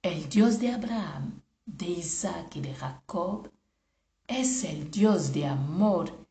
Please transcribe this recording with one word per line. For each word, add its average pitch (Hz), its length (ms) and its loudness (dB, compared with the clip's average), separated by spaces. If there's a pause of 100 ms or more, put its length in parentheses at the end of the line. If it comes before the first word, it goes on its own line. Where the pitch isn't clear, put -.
El 160 260 -4
Dios 220 320 6
de 240 120 2
Abraham, 180 680 -4 (240)
de 175 220 -8
Isaac 170 680 -4
y 143 40 -6
de 135 140 -6
Jacob 180 760 -6 (760)
es 247 380 0
el 151 260 -6
Dios 190 420 4
de 143 140 0
amor 156 840 0